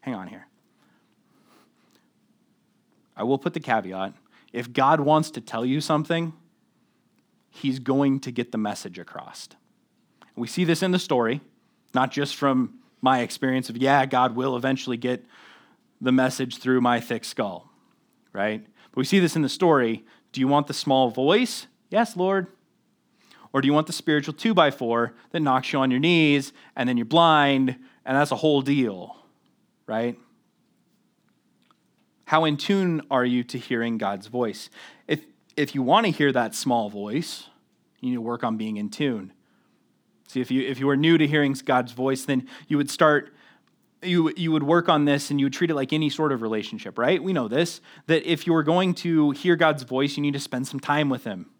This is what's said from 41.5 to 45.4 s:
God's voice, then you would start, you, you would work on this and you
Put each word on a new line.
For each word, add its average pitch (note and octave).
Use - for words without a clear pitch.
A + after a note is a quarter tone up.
God's B2+
voice, C3
then C3
you D3
would C#3
start, D3
you, F3
you E3
would D#3
work E3+
on D3+
this C#3+
and C#3+
you C#3